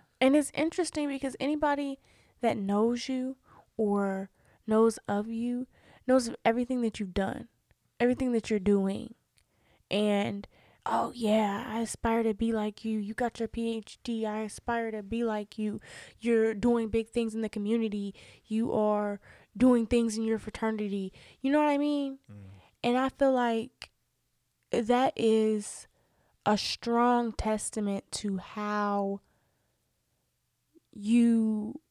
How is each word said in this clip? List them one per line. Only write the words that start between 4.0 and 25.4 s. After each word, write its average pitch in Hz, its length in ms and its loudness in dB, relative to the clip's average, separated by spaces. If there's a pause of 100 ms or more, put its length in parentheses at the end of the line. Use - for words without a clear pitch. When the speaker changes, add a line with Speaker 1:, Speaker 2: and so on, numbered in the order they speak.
Speaker 1:
knows 220 400 4
of 208 220 -2
you 240 400 -4 (380)
knows 254 220 4
of - 160 -8
everything 240 380 2
that 220 160 -2
you've 190 160 -6
done, - 340 -4 (520)
everything 247 320 2
that 226 180 0
you're 214 80 2
doing. 196 560 0 (760)
And, 202 580 0 (360)
Oh, 233 300 -2
yeah, 214 540 0
I 220 120 -4
aspire 226 440 -2
to 220 100 0
be 226 180 -2
like 214 320 -4
you. 220 140 -2
You 208 160 -6
got 233 240 -4
your 226 80 -4
P 226 300 -4
H - 260 -14
D. 220 240 -4
I 214 140 -4
aspire 226 500 -6
to 214 140 -8
be 226 180 -4
like 214 340 -4
you. 214 240 -4 (380)
You're 220 360 2
doing 226 340 2
big 220 200 -2
things 226 280 -2
in 226 40 -4
the 220 80 -2
community. 208 680 -2 (280)
You 220 280 0
are 208 480 0 (360)
doing 240 300 6
things 233 300 2
in 220 80 -2
your 220 140 0
fraternity. 208 760 -4 (280)
You 269 120 0
know 294 60 6
what 302 100 4
I 285 100 2
mean? 285 400 -2 (120)
Speaker 2:
Mm. 208 60 -18 (480)
Speaker 1:
And 240 140 2
I 262 120 0
feel 269 220 2
like 240 580 -2 (800)
that 240 460 2
is 220 680 0 (580)